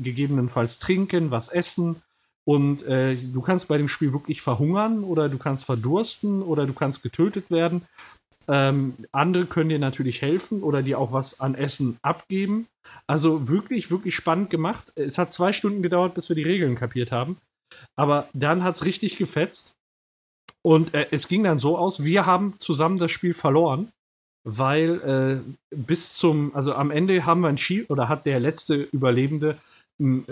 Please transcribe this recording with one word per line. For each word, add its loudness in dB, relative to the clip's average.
gegebenenfalls 0
trinken, 0
was -4
essen. -2
Und, 2
äh, 2
du -6
kannst 0
bei 2
dem 2
Spiel -2
wirklich -4
verhungern 0
oder 0
du -4
kannst -4
verdursten 0
oder 0
du -2
kannst -4
getötet -2
werden. 2
Ähm, 2
andere 2
können 0
dir 0
natürlich -2
helfen -2
oder 2
dir 0
auch -2
was -4
an 0
Essen -2
abgeben. -2
Also 2
wirklich, -2
wirklich -2
spannend 0
gemacht. -4
Es -4
hat 0
zwei 2
Stunden -2
gedauert, 2
bis -8
wir 0
die -2
Regeln 2
kapiert -4
haben. -4
Aber 2
dann 0
hat's -2
richtig -2
gefetzt. -4
Und, 4
äh, 0
es -2
ging 2
dann 2
so 2
aus, -2
wir 2
haben 2
zusammen 0
das 0
Spiel -2
verloren, 2
weil, 0
äh, -12
bis -4
zum, 2
also 0
am 0
Ende 2
haben 4
wir 4
ein 0
Ski-, -2
oder 0
hat -2
der 2
letzte 0
Überlebende, 0
m, 2